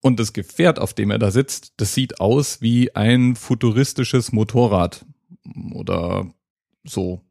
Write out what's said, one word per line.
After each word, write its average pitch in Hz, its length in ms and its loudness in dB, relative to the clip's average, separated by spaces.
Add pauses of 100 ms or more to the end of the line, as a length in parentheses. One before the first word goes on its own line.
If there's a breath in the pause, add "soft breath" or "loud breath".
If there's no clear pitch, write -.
Und 123 160 2
das 110 140 -2
Gefährt, 165 460 0
auf - 160 -6
dem 104 160 0
er 101 80 0
da 101 100 2
sitzt, - 480 -2
das 101 160 -2
sieht 131 260 -4
aus 123 400 0
wie 120 360 2
ein 123 400 4
futuristisches 123 960 0
Motorrad 107 720 2 (720)
oder 92 560 -4 (520)
so. 90 480 -6